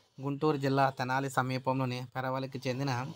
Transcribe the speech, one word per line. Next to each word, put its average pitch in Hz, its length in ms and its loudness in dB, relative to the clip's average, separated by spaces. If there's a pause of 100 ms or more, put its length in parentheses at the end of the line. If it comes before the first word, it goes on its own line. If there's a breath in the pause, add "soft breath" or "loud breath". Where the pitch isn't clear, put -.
(200 soft breath)
గుంటూరు 143 360 0
జిల్లా 135 340 4
తెనాలి 131 400 -2
సమీపంలోని 127 760 0 (100)
పెరవలికి 131 520 -4
చెందిన 135 220 0 (260)